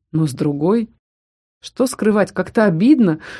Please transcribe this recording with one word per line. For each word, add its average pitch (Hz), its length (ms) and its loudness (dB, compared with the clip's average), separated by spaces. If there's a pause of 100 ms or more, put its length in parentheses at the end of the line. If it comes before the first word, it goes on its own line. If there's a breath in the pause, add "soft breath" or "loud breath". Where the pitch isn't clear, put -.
(120)
Но 160 160 0
с 127 60 -10
другой... 151 560 -2 (720)
Что - 260 -4
скрывать, 208 440 0
как-то 214 340 -2
обидно, 196 540 2 (200 loud breath)